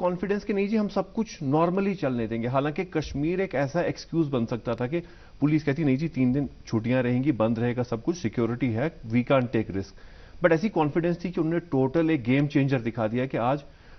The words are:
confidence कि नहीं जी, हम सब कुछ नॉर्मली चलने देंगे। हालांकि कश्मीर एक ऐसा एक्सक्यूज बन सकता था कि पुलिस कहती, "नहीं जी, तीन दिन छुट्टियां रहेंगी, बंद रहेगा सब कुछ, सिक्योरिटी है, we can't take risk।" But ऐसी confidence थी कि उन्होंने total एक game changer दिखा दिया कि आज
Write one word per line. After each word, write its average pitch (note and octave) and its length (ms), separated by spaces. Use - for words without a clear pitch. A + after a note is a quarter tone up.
confidence F#3+ 400
कि A3 80
नहीं G3 160
जी, A3 80
हम G#3 120
सब F#3+ 240
कुछ - 300
नॉर्मली F3 520
चलने B2 320
देंगे। A2+ 220
हालांकि C#3+ 360
कश्मीर D#3+ 560
एक F#3+ 140
ऐसा C#3 280
एक्सक्यूज - 460
बन B2 180
सकता A#2 280
था B2 120
कि E3 140
पुलिस D3+ 240
कहती, D3 200
"नहीं C3 120
जी, D#3 120
तीन B2+ 240
दिन C#3 160
छुट्टियां A#2+ 360
रहेंगी, B2 300
बंद A2 260
रहेगा A#2+ 240
सब A2+ 200
कुछ, E3+ 140
सिक्योरिटी A#2 500
है, B2 340
we A#2+ 240
can't C3+ 220
take A2+ 220
risk।" F#2+ 220
But E3+ 80
ऐसी D#3+ 160
confidence E3+ 560
थी F3 60
कि F3+ 100
उन्होंने E3 200
total C#3+ 500
एक C#3 140
game C3+ 220
changer C#3 340
दिखा A2+ 260
दिया B2 200
कि D3 100
आज C3 280